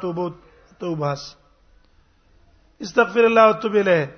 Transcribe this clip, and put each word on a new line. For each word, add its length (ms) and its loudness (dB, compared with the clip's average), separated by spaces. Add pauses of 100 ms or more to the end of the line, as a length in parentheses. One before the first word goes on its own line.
توبه، 320 -6 (460)
توبه 320 -4
اس. 240 -12 (1500)
«استغفر 440 0
الله 240 6
وتب 260 -2
الیه» 300 2 (120)